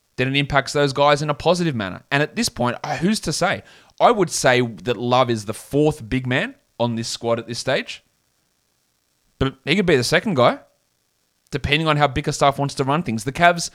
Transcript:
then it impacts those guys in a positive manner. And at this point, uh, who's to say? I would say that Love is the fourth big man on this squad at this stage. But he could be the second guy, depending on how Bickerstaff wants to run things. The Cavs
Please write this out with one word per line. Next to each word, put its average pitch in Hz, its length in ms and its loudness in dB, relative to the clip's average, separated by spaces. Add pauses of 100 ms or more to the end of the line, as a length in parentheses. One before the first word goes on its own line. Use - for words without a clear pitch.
(160)
then 131 140 -2
it 139 100 0
impacts 139 320 0
those 143 220 2
guys 143 280 2
in 151 80 -2
a 143 60 -2
positive 170 400 0
manner. 95 340 -6
And 143 140 2
at - 140 -6
this 226 100 0
point, 120 340 -2
uh, 139 140 -6
who's 175 240 0
to 160 140 -6
say? 165 280 -2 (380)
I 175 100 6
would 202 200 2
say 127 320 2
that 117 340 -4
Love 120 340 2
is 110 160 -2
the 104 80 -6
fourth 151 540 -2
big 131 180 -4
man 214 300 -2 (240)
on 120 160 0
this 117 140 -6
squad 117 300 -2
at 113 60 -10
this 117 140 -10
stage. 165 440 -4 (1300)
But 135 280 -2
he 151 100 0
could 196 100 2
be 165 120 4
the 120 60 0
second 175 320 0
guy, 175 240 4 (920)
depending 147 380 0
on 151 80 2
how 147 100 4
Bickerstaff 139 500 -2
wants 143 180 -4
to 135 100 -2
run 147 180 0
things. 113 220 -6
The 139 80 -6
Cavs 170 420 2